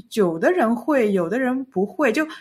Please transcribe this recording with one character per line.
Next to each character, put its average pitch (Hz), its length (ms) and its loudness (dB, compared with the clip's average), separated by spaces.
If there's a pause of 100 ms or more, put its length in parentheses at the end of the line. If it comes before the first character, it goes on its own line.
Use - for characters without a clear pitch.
(140)
有 175 240 0
的 233 140 2
人 240 240 2
会， 240 360 0
有 180 160 0
的 208 120 -2
人 262 260 -2
不 190 200 -2
会， 262 260 0
就 311 160 -2 (140)